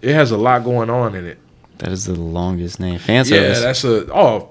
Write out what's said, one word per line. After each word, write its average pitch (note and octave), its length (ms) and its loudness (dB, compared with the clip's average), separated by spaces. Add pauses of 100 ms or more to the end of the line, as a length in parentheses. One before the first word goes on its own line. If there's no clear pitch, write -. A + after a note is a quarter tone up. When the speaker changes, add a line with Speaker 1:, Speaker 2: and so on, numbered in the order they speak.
Speaker 1:
It B2+ 120 0
has D3 160 4
a A2 80 2
lot A#2+ 260 2
going A#2 260 0
on A#2 240 -2
in F2+ 120 -10
it. E2+ 120 -14 (400)
Speaker 2:
That E2+ 140 -6
is F#2+ 120 -6
the F#2 100 -4
longest F2 680 -4
name. F2+ 180 -4
Fan A#2+ 260 2
Speaker 1:
Yeah, C3+ 300 2
Speaker 2:
service. A#2+ 80 0
Speaker 1:
that's B2+ 220 -2
a, G#2+ 300 0
oh, A#2+ 360 2